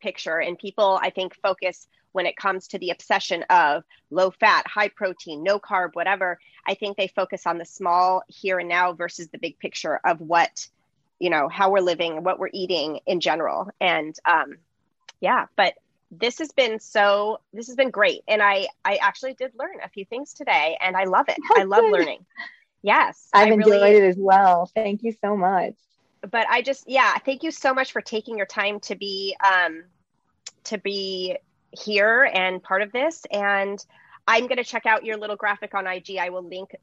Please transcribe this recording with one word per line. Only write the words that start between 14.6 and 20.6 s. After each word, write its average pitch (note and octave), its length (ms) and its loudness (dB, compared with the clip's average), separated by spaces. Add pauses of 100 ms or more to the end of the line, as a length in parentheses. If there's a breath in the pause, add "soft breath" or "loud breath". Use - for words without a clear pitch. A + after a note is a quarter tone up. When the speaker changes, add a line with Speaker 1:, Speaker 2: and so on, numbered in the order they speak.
Speaker 1:
yeah, A3 260 0 (100)
but F#3 180 2 (380)
this A3+ 260 -4
has D#4+ 140 -8
been A3+ 260 0
so, G#3 600 0 (120)
this A3+ 140 -14
has B3 80 -18
been C4 160 -4
great. G3 380 0
And G#3+ 140 2
I, G3 260 2 (160)
I G3+ 120 0
actually A3+ 380 -2
did B3+ 240 -10
learn E4 240 -10
a F3 60 -14
few F#3+ 160 -14
things C4 300 -12
today, E3 460 0